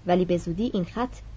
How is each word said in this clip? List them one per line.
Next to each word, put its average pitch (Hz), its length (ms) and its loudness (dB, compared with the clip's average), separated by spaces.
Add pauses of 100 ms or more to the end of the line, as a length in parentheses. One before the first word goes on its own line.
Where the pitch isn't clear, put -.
ولی 180 180 4
به 175 120 2
زودی 175 380 -2
این 180 100 2
خط 240 240 -4 (280)